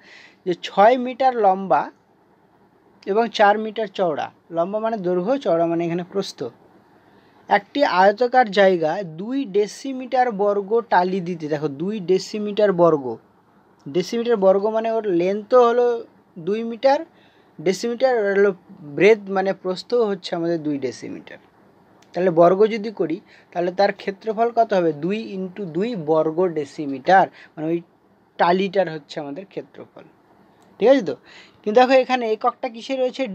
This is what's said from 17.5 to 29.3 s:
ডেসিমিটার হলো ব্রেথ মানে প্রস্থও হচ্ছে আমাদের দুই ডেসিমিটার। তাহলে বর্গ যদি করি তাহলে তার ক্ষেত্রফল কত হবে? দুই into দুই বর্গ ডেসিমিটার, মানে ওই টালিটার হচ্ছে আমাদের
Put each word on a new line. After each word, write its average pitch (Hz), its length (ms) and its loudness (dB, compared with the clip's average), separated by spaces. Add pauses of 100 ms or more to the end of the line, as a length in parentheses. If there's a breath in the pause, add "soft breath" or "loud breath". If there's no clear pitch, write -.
ডেসিমিটার 233 480 0 (180)
হলো 202 200 2 (460)
ব্রেথ 208 240 6 (160)
মানে 190 140 -2 (120)
প্রস্থও 185 460 -2
হচ্ছে 190 200 -8 (100)
আমাদের 170 260 -2
দুই 147 100 -2 (100)
ডেসিমিটার। 104 560 -12 (720)
তাহলে 180 260 0
বর্গ 180 200 6 (160)
যদি 214 140 -6 (100)
করি 170 180 -4 (340 soft breath)
তাহলে 180 280 -4
তার 202 120 4 (100)
ক্ষেত্রফল 220 560 -4
কত 226 200 2
হবে? 170 140 2 (140)
দুই 208 140 -2 (180)
into 185 240 -10 (160)
দুই 214 120 -2 (200)
বর্গ 160 280 0 (200)
ডেসিমিটার, 151 680 0 (280 loud breath)
মানে 156 180 -10
ওই 170 80 -2 (600)
টালিটার 185 560 0
হচ্ছে - 280 -16
আমাদের 143 200 -12 (100)